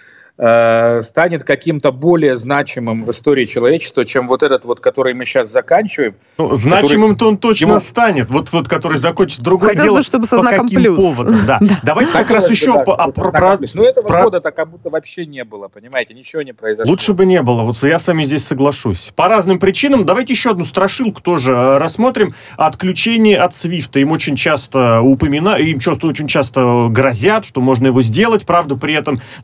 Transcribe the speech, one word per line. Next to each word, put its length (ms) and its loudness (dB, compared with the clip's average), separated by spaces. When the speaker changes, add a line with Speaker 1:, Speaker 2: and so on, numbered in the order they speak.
Speaker 1:
э, 680 2
станет 400 -4
каким-то 480 -2
более 460 0
значимым 680 -4
в 80 -6
истории 340 0
человечества, 580 -2
чем 240 -4
вот 140 0
этот 240 0
вот, 140 -4
который 340 -2
мы 120 -10
щас 260 -2
заканчиваем, 640 -2
Speaker 2:
Ну, 100 -2
Speaker 1:
который 140 0
Speaker 2:
значимым-то 640 4
он 100 2
точно 300 0
Speaker 1:
ему 120 4
Speaker 2:
станет. 520 -2
Вот 180 -2
тот, 180 -2
который 300 -2
закончится. 460 -2
Другое 260 2
Speaker 3:
Хотелось 200 2
Speaker 2:
дело, 80 4
Speaker 3:
бы, 60 2
чтобы 220 -2
со 120 0
Speaker 2:
по 40 2
Speaker 3:
знаком 240 2
Speaker 2:
каким 160 0
Speaker 3:
плюс. 160 4
Speaker 2:
поводам. 480 2
Да. 140 2
Speaker 3:
<laughs> 20 4
Да. 220 4
Speaker 2:
Давайте 300 0
как 80 2
Speaker 1:
Хотелось 240 2
Speaker 2:
раз 40 4
Speaker 1:
бы, 60 2
Speaker 2:
ещё 180 2
Speaker 1:
да, 100 4
Speaker 2:
по-, 120 0
а, 80 0
Speaker 1:
чтобы 100 -2
Speaker 2:
про, 120 -6
Speaker 1:
со 40 0
знаком 120 0
Speaker 2:
про, 80 2
Speaker 1:
плюс. 160 -8
Но 80 2
этого 240 2
Speaker 2:
про 160 2
Speaker 1:
года-то 280 0
как 200 -6
будто 180 -12
вообще 380 -8
не 160 -14
было, 240 -16
понимаете, 480 -8
ничего 260 -12
не 120 -12
произошло. 360 -4
Speaker 2:
Лучше 240 2
бы 140 2
не 160 2
было, 180 0
вот 220 -4
я 160 2
с 80 -8
вами 160 0
здесь 200 -2
соглашусь. 720 -4
По 120 0
разным 320 2
причинам. 440 0
Давайте 300 -2
ещё 160 0
одну 160 -2
страшилку 560 -4
тоже, 320 -2
э, 240 2
рассмотрим. 560 0
Отключение 800 0
от 160 0
Свифта. 460 -4
Им 120 2
очень 240 -2
часто 680 0
упомина-, 560 2
им 180 0
часто, 300 -2
очень 200 -4
часто 640 0
грозят, 560 0
что 160 -6
можно 240 2
его 160 2
сделать. 460 0
Правда, 300 0
при 180 -4
этом 240 -4